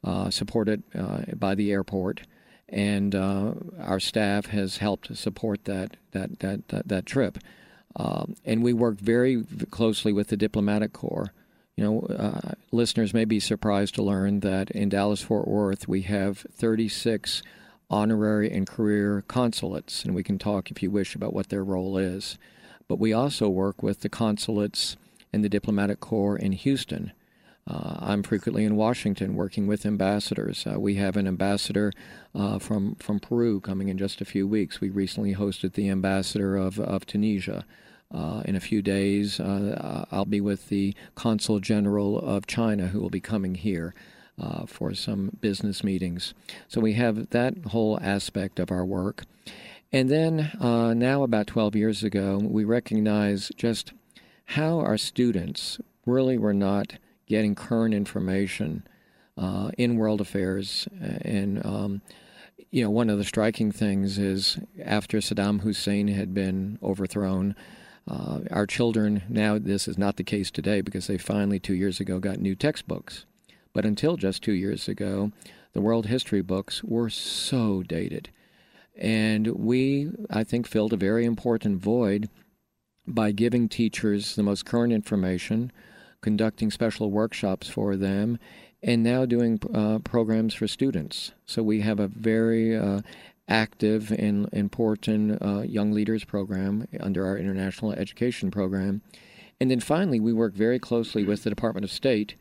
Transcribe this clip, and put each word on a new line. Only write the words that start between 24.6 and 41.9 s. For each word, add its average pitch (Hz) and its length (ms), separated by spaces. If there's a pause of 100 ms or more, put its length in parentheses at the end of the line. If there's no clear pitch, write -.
and 104 120
the 104 60
diplomatic 101 500
corps 101 360
in 98 180
Houston. - 600 (540)
Uh, - 320
I'm 101 240
frequently 107 400
in 107 120
Washington 104 600
working 98 320
with 104 180
ambassadors. 101 800
Uh, 104 140
we 101 160
have 98 200
an 101 120
ambassador, 101 640 (420)
uh, 101 260
from, 104 360
from 104 240
Peru 117 400
coming 95 300
in 95 80
just 98 240
a 101 40
few 98 220
weeks. 104 340
We 98 80
recently 98 440
hosted 95 400
the 101 160
ambassador 95 640
of, 95 240
of 95 260
Tunisia. 104 600 (480)
Uh, - 320
in 98 100
a 92 40
few 104 240
days, 101 560
uh, - 720
I'll 98 140
be 101 160
with 101 280
the 98 240 (220)
Consul 107 440
General 101 600